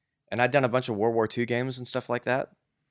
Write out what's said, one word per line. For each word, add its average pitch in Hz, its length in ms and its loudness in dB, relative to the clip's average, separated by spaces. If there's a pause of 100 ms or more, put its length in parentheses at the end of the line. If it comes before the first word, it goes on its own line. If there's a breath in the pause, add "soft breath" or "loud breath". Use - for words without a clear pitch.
(320)
and 110 100 0
I'd 123 100 4
done 139 120 4
a 123 60 4
bunch 123 180 0
of 117 80 -2
World 113 200 2
War 110 120 2
Two 120 180 -2
games 127 320 -2
and 127 100 -10
stuff - 220 -6
like 123 140 -2
that, 131 280 -2 (400)